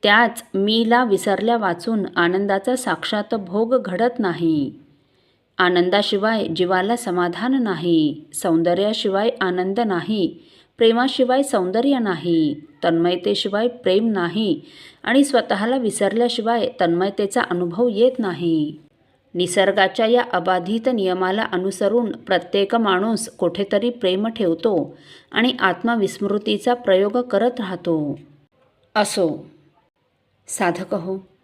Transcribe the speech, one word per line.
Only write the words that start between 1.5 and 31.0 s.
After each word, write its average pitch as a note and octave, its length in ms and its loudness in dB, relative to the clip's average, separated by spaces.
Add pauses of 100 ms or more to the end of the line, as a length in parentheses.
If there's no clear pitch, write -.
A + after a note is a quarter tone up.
वाचून G3+ 460 -2 (140)
आनंदाचा G3 600 0
साक्षात G#3+ 580 -4
भोग G#3+ 420 -2
घडत A3+ 420 -2
नाही. E3 540 0 (880)
आनंदाशिवाय F#3+ 880 2
जीवाला F#3 500 0
समाधान F#3 640 -2
नाही, E3 580 0 (140)
सौंदर्याशिवाय G3 960 0 (100)
आनंद F#3 400 0
नाही, G3+ 540 -2 (440)
प्रेमाशिवाय B3 640 2
सौंदर्य A#3+ 560 0
नाही, E3 560 0 (300)
तन्मयतेशिवाय F#3 840 0
प्रेम A3+ 400 0
नाही F3+ 520 -2 (440)
आणि C4+ 200 4
स्वतःला A3+ 520 0
विसरल्याशिवाय A3+ 920 0 (120)
तन्मयतेचा G3 600 0
अनुभव F3+ 460 0
येत A#3+ 300 2
नाही. D#3+ 580 -2 (580)
निसर्गाच्या F#3+ 720 2
या A#3+ 160 4 (100)
अबाधित F#3 640 0
नियमाला F#3 480 0 (100)
अनुसरून G3 600 0
प्रत्येक G3 600 -2
माणूस G#3+ 540 0
कुठेतरी G3 600 0
प्रेम G#3 380 -2
ठेवतो F#3 680 -2 (340)
आणि B3 280 2
आत्मविस्मृतीचा G#3 1120 0
प्रयोग G#3 460 2
करत A#3+ 380 0
राहतो. E3+ 600 -4 (760)
असो, G3+ 520 0 (1000)
साधक F3+ 460 -4
हो F#3+ 240 -6 (260)